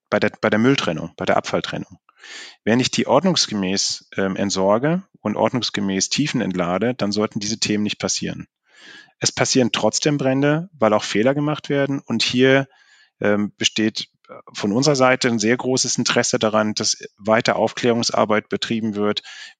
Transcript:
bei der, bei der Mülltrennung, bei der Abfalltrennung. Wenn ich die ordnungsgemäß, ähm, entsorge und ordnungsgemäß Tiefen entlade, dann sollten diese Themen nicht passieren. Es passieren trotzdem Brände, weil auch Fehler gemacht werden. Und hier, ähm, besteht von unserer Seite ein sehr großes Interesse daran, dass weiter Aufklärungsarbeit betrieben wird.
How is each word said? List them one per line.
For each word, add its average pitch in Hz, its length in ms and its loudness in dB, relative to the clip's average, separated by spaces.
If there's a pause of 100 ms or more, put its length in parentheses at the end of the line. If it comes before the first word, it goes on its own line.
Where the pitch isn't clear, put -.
(100)
bei 104 80 0
der, 104 220 2
bei 110 100 2
der 107 80 4
Mülltrennung, 98 580 0
bei 92 100 -8
der - 100 2
Abfalltrennung. - 640 -4 (640)
Wenn 117 160 4
ich 123 100 0
die - 160 0
ordnungsgemäß, 107 1080 0
ähm, 95 180 0
entsorge 101 680 0 (160)
und 107 160 -2
ordnungsgemäß 101 720 0
Tiefen 139 320 -2
entlade, 92 540 -2
dann 101 180 -2
sollten 104 260 -2
diese 104 220 -6
Themen 104 240 0
nicht - 160 -4
passieren. - 480 -6 (720)
Es 117 100 -2
passieren 123 400 2
trotzdem 143 480 0
Brände, 143 540 0
weil 110 200 2
auch 104 120 2
Fehler 120 300 0
gemacht 147 340 -4
werden. 139 320 0
Und 113 240 -4
hier, 135 420 4 (540)
ähm, 104 360 0
besteht - 520 -2 (440)
von 101 200 -2
unserer 139 240 2
Seite 131 320 2
ein 117 100 0
sehr 110 180 2
großes 127 420 -2
Interesse 120 400 0
daran, 107 360 0
dass - 240 -2 (180)
weiter 110 400 0
Aufklärungsarbeit 110 920 0
betrieben 110 460 -4
wird. 104 280 -2 (380)